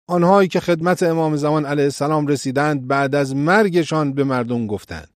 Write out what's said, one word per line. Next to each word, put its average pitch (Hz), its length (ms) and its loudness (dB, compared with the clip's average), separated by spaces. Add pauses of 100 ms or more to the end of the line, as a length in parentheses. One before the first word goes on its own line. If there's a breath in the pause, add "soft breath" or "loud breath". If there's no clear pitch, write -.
آنهایی 180 400 4
که 185 120 -2
خدمت 175 420 0
امام 160 340 0
زمان 151 300 0
علیه 143 180 0
السلام 147 420 -2
رسیدند 139 600 -2
بعد 139 260 0
از 139 200 0
مرگشان 160 800 2
به 139 120 0
مردم 120 420 -2
گفتند. 98 520 -10